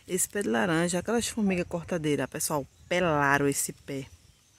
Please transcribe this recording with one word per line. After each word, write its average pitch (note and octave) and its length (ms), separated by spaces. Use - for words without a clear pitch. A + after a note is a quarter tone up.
Esse F3+ 220
pé G3+ 140
de G#3+ 80
laranja, F3+ 480
aquelas A3 280
formigas F#3+ 400
cortadeiras, D3+ 600
pessoal, D3 380
pelaram C#3+ 640
esse - 240
pé. C3+ 340